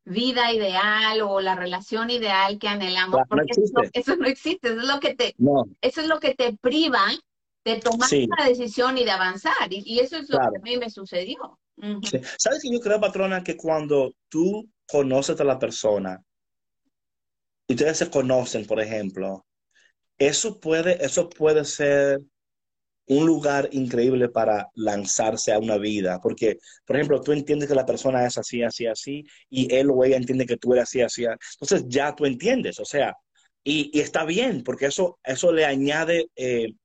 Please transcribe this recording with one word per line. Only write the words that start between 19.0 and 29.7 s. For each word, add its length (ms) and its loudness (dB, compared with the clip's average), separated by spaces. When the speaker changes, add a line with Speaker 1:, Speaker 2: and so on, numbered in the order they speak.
Speaker 2:
eso 420 0
puede, 440 0
eso 240 0
puede 360 2
ser 560 2
un 200 4
lugar 460 2
increíble 560 2
para 460 0
lanzarse 800 -2
a 60 4
una 200 0
vida? 440 -2
Porque, 360 0
por 120 -2
ejemplo, 260 2
tú 100 0
entiendes 360 -2
que 60 2
la 120 2
persona 400 0
es 120 -4
así, 240 -6
así, 240 -4
así, 380 -8
y 260 -2